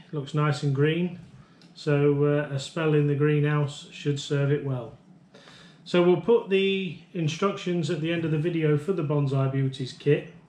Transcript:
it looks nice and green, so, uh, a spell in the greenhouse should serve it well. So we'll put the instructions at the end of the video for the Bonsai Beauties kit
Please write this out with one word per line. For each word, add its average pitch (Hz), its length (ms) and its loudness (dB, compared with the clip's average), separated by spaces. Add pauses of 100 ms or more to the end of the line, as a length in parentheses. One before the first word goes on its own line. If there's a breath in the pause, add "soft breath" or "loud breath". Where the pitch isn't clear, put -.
it - 80 -16
looks 139 180 -8
nice 151 300 0
and 139 100 0
green, 160 460 0 (560 loud breath)
so, 143 480 2
uh, 147 320 0
a 135 40 -4
spell 156 340 -2
in 147 140 4
the 143 80 0
greenhouse 147 760 0
should 143 280 -4
serve 143 320 0
it 143 140 0
well. 127 320 -6 (840 loud breath)
So - 180 2
we'll 175 200 6
put 226 280 2
the 190 500 0 (140)
instructions 175 800 -2
at 151 100 -4
the 165 100 -2
end 170 140 -2
of 156 60 -2
the 156 80 0
video 156 380 0
for 165 160 -2
the 170 100 -4
Bonsai 139 480 0
Beauties 135 420 -4
kit - 400 0 (160)